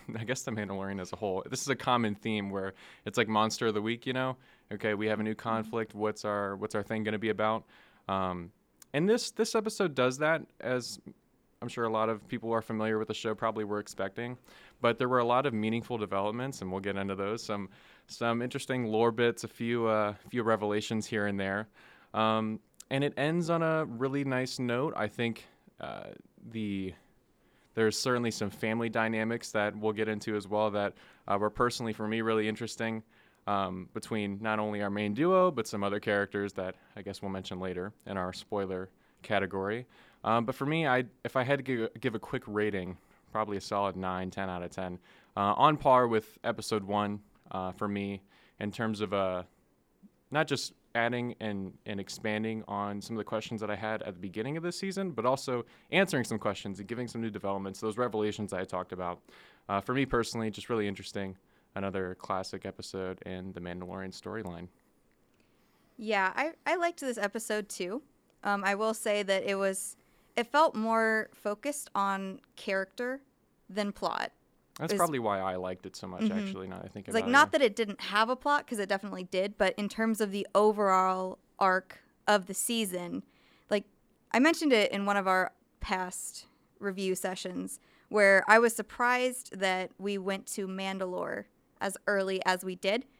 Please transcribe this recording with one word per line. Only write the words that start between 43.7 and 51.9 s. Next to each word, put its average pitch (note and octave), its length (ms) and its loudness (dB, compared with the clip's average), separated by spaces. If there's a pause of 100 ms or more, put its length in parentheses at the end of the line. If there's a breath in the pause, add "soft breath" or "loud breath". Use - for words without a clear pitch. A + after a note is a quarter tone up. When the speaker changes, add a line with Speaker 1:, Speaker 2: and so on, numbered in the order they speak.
Speaker 1:
nine, F#2 360 -2
ten G2 180 -4
out F2 140 -6
of F2 80 -8
ten, F2+ 260 -6 (380 soft breath)
uh, G2+ 220 4
on D3+ 200 6
par B2+ 300 6
with A2+ 360 0
episode A2 400 -2
one, G#2 360 0 (320)
uh, F#2 220 -4
for G#2 140 -4
me G2+ 340 -2 (380 soft breath)
in G#2 120 -4
terms A2 300 -2
of, G2+ 120 0
uh, F#2+ 300 0 (880)
not D3+ 160 2
just - 260 -4 (220)
adding A#2+ 460 0
and, G2+ 320 -4 (120)
and G2+ 140 -6